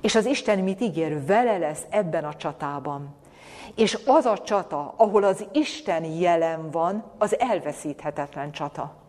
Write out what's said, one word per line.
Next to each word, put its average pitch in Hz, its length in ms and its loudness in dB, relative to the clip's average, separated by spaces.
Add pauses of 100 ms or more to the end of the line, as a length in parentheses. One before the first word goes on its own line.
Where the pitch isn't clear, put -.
És 214 140 0
az 220 100 4
Isten 226 340 0
mit 190 220 0
ígér? 151 440 -2
Vele 214 320 4
lesz 151 320 -4
ebben 170 340 0
a 151 120 -6
csatában. 143 800 -6 (600)
És 220 300 2
az 285 200 6
a 214 120 2
csata, 170 600 -4
ahol 208 260 6
az 196 280 2
Isten 196 520 0
jelen 165 680 0
van, 180 320 -2 (140)
az 214 220 0
elveszíthetetlen 147 1120 -4
csata. 147 440 -8 (140)